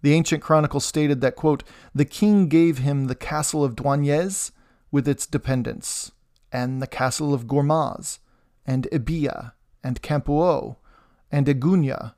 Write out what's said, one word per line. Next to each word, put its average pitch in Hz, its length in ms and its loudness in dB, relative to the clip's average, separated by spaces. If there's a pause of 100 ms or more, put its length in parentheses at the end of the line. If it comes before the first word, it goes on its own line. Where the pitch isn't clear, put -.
The 147 120 4
ancient 160 300 2
chronicle 147 380 2
stated 147 400 0
that, 127 160 0
quote, 151 260 0 (300)
"The 143 100 2
king 202 460 4
gave 160 300 4
him 139 260 0
the 127 100 -4
castle 151 480 -4
of 123 140 -2
Duañez 143 760 0 (400)
with 143 160 0
its 143 180 -2
dependents, - 880 -4 (400)
and 127 300 -6
the 131 40 -6
castle 143 480 -2
of 117 140 -4
Gormaz, 143 720 -2 (480)
and 131 240 -2
Ebilla, 139 600 -4 (320)
and 127 180 -6
Campeaux, 147 760 0 (540)
and 143 140 2
Eguña 139 720 2